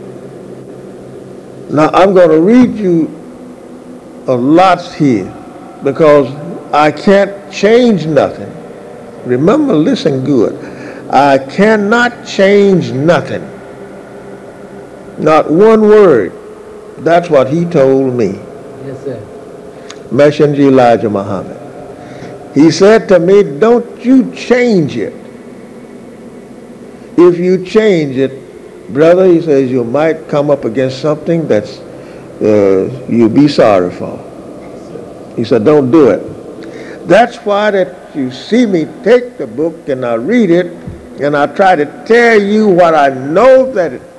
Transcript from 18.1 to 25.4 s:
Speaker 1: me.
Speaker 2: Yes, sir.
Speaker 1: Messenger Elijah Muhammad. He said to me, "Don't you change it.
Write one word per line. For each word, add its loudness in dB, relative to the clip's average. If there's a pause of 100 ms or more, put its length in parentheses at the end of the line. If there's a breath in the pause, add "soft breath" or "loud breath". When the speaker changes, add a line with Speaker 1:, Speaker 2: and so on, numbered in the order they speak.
Speaker 1:
me. -2 (480)
Speaker 2:
Yes, -12
sir. -10 (960 loud breath)
Speaker 1:
Messenger 2
Elijah 4
Muhammad. -6 (1000 loud breath)
He 6
said 4
to 4
me, 4
"Don't -2
you 2
change -2
it. -6 (2000)